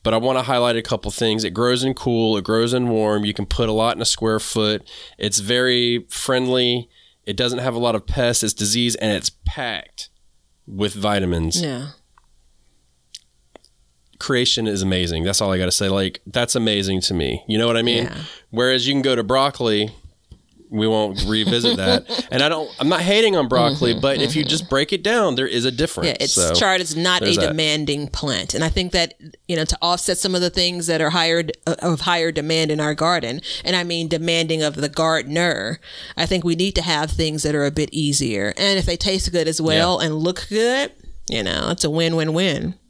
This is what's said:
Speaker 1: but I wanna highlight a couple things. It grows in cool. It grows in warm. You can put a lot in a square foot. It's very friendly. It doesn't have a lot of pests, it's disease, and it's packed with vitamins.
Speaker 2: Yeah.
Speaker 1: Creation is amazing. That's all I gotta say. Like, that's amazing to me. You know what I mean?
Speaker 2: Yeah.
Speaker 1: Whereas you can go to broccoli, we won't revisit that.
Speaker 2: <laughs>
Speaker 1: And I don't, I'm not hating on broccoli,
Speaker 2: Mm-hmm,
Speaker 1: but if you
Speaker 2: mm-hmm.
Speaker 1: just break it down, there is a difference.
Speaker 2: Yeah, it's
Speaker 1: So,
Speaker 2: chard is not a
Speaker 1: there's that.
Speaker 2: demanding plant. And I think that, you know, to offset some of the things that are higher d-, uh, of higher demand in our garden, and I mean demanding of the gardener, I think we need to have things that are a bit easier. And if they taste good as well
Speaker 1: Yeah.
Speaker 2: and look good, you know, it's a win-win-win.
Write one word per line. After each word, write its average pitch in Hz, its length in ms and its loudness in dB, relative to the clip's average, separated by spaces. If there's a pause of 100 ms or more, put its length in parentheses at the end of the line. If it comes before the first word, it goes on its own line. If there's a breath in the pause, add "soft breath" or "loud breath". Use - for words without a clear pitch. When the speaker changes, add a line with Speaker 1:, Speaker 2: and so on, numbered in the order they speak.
Speaker 1:
but 113 120 0
I 113 40 2
wanna 127 260 2
highlight 120 320 2
a 113 60 0
couple 107 300 -4
things. 110 320 0
It 92 120 -2
grows 123 280 0
in 131 120 0
cool. 113 420 2
It 98 60 -2
grows 113 300 2
in 123 160 0
warm. 107 360 2
You 104 80 -2
can 104 120 -4
put 113 240 0
a 110 40 0
lot 110 220 2
in - 60 -6
a 113 40 -2
square 110 340 0
foot. 107 480 0 (300 loud breath)
It's 101 220 -2
very 120 720 2
friendly. 127 800 0 (380 soft breath)
It 101 100 -4
doesn't 123 220 0
have 123 160 -2
a 117 40 -2
lot 120 140 2
of 107 140 -2
pests, 120 340 0
it's 104 140 -2
disease, 113 400 0
and 107 200 0
it's - 140 -4 (160)
packed - 640 -6 (560)
with 101 300 -2
vitamins. 95 680 0
Speaker 2:
Yeah. 143 280 -6 (2250)
Speaker 1:
Creation 123 480 0
is 101 160 0
amazing. 90 420 0
That's 98 160 0
all 101 120 0
I 92 80 2
gotta 90 120 0
say. 101 180 0
Like, 95 360 0
that's 120 300 -2
amazing 101 460 2
to - 120 -2
me. 71 340 -2
You 107 120 0
know 117 80 2
what 117 100 2
I 113 60 2
mean? 120 220 2
Speaker 2:
Yeah. - 120 -8 (320 loud breath)
Speaker 1:
Whereas 123 380 2
you 139 60 0
can 139 100 2
go 131 120 2
to 117 80 0
broccoli, 113 680 2 (800)
we 107 140 0
won't 107 400 2
revisit 110 520 2
that. - 500 -2
Speaker 2:
<laughs> - 40 -10
Speaker 1:
And 131 120 0
I 151 60 2
don't, 156 200 -2 (100)
I'm 135 100 2
not 170 120 2
hating 202 340 2
on 147 120 2
broccoli, 120 460 2
Speaker 2:
Mm-hmm, 113 80 -2
Speaker 1:
but 139 200 2
if 143 140 0
you 156 80 2
Speaker 2:
mm-hmm. 135 60 -2
Speaker 1:
just 160 200 -2
break 139 240 0
it 170 100 -4
down, 208 300 2
there 131 140 0
is 117 180 0
a 131 60 2
difference. 156 380 -2
Speaker 2:
Yeah, - 100 -4
it's - 140 -2
Speaker 1:
So, 85 200 4
Speaker 2:
chard 185 260 2
is 160 160 -4
not 180 280 2
a - 20 -2
Speaker 1:
there's 175 120 2
that. 175 100 2
Speaker 2:
demanding 151 640 -2
plant. 123 440 -4
And 123 100 0
I 160 60 0
think 180 220 -2
that, 170 240 0 (320)
you 175 80 -2
know, 160 100 0
to 160 160 -2
offset 175 380 0
some 185 160 0
of 180 60 0
the 175 100 0
things 175 340 0
that 165 160 0
are 151 80 2
higher 165 320 2
d-, 160 120 -4 (120)
uh, 170 160 0
of 165 200 0
higher 170 300 0
demand 160 380 0
in 151 100 0
our 151 140 0
garden, 156 480 -2 (240 loud breath)
and 180 100 0
I 175 80 0
mean 165 260 -2
demanding 165 520 0
of 151 140 0
the 143 140 -2
gardener, 160 880 0 (360 loud breath)
I - 120 -2
think 180 160 0
we 170 120 2
need 185 200 -2
to 170 80 0
have 156 260 0
things 156 320 -2
that 151 140 0
are 143 100 2
a 143 60 2
bit 151 200 -2
easier. 135 640 0
And 196 220 0
if 170 80 0
they 170 120 0
taste 185 340 -2
good 170 160 2
as 160 120 -2
well 160 400 2
Speaker 1:
Yeah. 165 80 0
Speaker 2:
and 156 120 -2
look 175 300 -2
good, 240 420 0 (400)
you 113 100 -2
know, - 300 -2
it's 180 140 0
a 156 40 2
win-win-win. 165 840 0 (140)